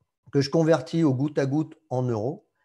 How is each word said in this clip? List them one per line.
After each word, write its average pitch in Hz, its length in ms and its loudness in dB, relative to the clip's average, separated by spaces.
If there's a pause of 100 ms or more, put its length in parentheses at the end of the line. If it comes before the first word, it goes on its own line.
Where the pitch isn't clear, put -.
(300)
que 139 120 2
je 135 80 -6
convertis 165 540 2
au 139 100 4
goutte 147 240 -4
à 139 80 2
goutte 151 280 -2 (160)
en 127 120 -2
euros 123 440 -4 (180)